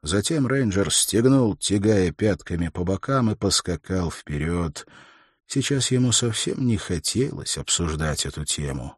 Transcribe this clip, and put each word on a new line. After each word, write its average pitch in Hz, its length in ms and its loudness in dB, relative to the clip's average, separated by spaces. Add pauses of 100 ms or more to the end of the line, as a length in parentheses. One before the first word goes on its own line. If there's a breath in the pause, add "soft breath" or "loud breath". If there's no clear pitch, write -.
Затем 104 440 0
рейнджер 104 460 2
стегнул, 120 640 4
тягая 98 560 2
пятками 87 560 -2
по 87 160 -4
бокам, 110 460 0
и 104 40 0
поскакал 90 760 -2
вперед. 82 760 -4 (600 loud breath)
Сейчас 135 440 0
ему 123 220 4
совсем - 540 0
не 117 100 2
хотелось - 840 -2
обсуждать 76 680 -2
эту 76 180 -6
тему. 69 540 -6